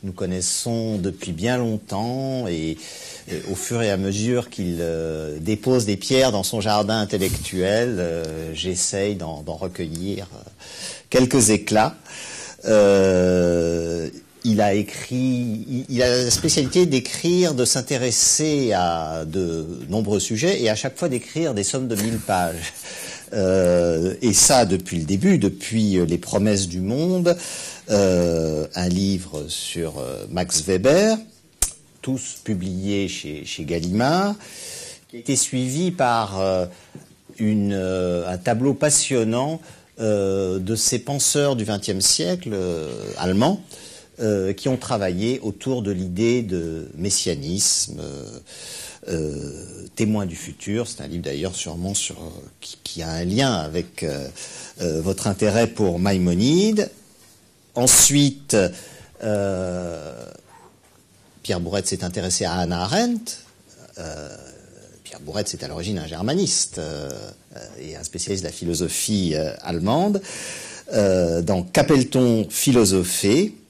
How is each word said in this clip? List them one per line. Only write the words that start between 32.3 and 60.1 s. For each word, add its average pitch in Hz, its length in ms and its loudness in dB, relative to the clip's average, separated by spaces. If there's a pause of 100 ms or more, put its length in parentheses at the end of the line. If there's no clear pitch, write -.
publiés 95 680 -2
chez, 76 360 -10
chez - 200 -8
Gallimard, 117 720 2 (720)
qui 120 60 -16
a - 20 -12
été 135 180 0
suivi 131 540 -2
par, 117 500 2
euh, 95 240 2 (720)
une, 104 360 2
euh, 92 520 0
un 90 120 -4
tableau 123 340 2
passionnant, 135 880 0 (400)
euh, 98 580 2
de 95 180 -2
ces 120 220 0
penseurs 139 580 0
du 110 80 -2
vingtième 98 360 -2
siècle, 175 540 0
euh, 85 340 -4 (300)
allemands, 104 420 4 (640)
euh, 101 300 2
qui - 160 -4
ont 131 80 2
travaillé 104 640 -2
autour 123 400 -4
de 101 100 -2
l'idée 98 520 0
de 82 520 -4
messianisme, 87 1080 -2
euh, 69 400 -12 (680)
euh, 76 800 -6 (100)
Témoins 107 300 0
du 80 100 -8
futur. 104 500 -6
C'est - 140 -12
un 69 60 -12
livre 82 160 -6
d'ailleurs 76 320 -4
sûrement 87 400 -6
sur, - 220 -4
euh, 85 120 -14 (320)
qui, - 240 -14
qui - 180 -8
a 80 60 -6
un 82 160 -4
lien 113 300 2
avec, 82 480 -4
euh, 69 260 -4 (540)
euh, 80 180 0
votre 92 260 -2
intérêt 107 420 4
pour 90 300 0
Maïmonide. 101 920 4 (840)
Ensuite, 135 840 4 (640)
euh, 90 880 -2 (1300)